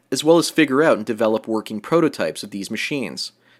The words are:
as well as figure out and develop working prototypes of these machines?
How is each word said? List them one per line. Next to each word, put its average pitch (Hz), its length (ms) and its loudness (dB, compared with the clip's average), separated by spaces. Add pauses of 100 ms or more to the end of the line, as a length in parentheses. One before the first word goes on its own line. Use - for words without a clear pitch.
(120)
as 135 120 -2
well 165 140 6
as 156 140 0
figure 143 320 2
out 131 140 4
and 104 80 -8
develop 110 420 0
working 110 320 -6
prototypes 143 640 -2
of 101 80 -16
these 98 180 -10
machines? 107 600 -8 (280)